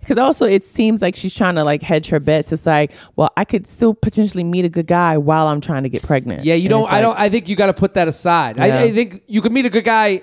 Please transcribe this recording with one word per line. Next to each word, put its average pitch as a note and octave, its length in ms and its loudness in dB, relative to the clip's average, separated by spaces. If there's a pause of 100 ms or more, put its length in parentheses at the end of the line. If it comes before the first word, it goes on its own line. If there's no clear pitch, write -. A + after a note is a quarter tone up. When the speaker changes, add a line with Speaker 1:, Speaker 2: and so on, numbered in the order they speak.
Speaker 1:
'cause A#3 100 0
also C4+ 300 2
it G3 180 2
seems A3 380 0
like F#3 120 0
she's - 200 -8
trying F3+ 220 0
to, D#3 80 0
like, D3 180 0
hedge D#3+ 260 -2
her D#3 100 2
bets. D3+ 320 0
It's D#3+ 140 -4
like, D3+ 280 2 (220)
"Well, D#3+ 220 0
I G3 80 -2
could G3 220 -4
still A3+ 260 0
potentially G#3+ 500 -2
meet F3 220 -2
a E3+ 60 0
good E3 160 -4
guy F3 320 2
while D#3 300 2
I'm D3 120 -2
trying C#3 220 -4
to C3 80 -4
get B2 120 -6
pregnant." B2+ 440 -2
Speaker 2:
Yeah, E3 80 2
you E3 100 0
Speaker 1:
And F#3+ 60 2
Speaker 2:
don't, A3 140 2
Speaker 1:
it's F#3 60 -4
Speaker 2:
I F#3 40 0
Speaker 1:
like G#3 80 2
Speaker 2:
don't, A3 180 0
I G#3 80 2
think G3+ 220 -2
you G3+ 60 -4
gotta G3 180 2
put - 200 -2
that E3+ 140 0
aside. D3+ 500 0
I, E3 100 0
Speaker 1:
Yeah. - 120 2
Speaker 2:
I A#3 120 4
think G#3 340 -2
you G#3+ 160 -2
can A3+ 100 0
meet B3+ 140 0
a A3 40 -2
good G3+ 140 0
guy G#3+ 380 2